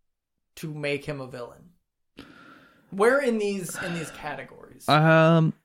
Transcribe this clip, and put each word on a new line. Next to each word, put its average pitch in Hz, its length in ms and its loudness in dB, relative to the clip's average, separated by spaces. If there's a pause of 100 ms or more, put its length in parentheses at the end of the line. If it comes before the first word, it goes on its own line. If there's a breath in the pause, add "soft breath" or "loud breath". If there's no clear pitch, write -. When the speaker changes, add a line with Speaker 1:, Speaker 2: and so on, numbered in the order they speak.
(560)
Speaker 1:
to 156 160 -12
make 143 320 -6
him 143 160 -10
a 131 60 -12
villain? 123 440 -18 (1200 loud breath)
Where 240 300 2
in 240 180 0
these, 196 440 -6
in 175 120 -8
these 165 180 -8
categories? - 760 -14
Speaker 2:
Um, 160 640 6 (120)